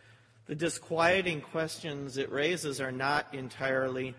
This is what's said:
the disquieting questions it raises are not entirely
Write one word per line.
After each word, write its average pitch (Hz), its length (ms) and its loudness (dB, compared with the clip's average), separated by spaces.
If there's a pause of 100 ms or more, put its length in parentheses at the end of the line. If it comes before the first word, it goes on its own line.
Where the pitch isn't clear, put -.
(460)
the 151 100 -6
disquieting 165 880 2
questions 143 760 -4
it 135 140 0
raises 147 480 0
are 131 140 -2
not 139 420 0
entirely 131 840 0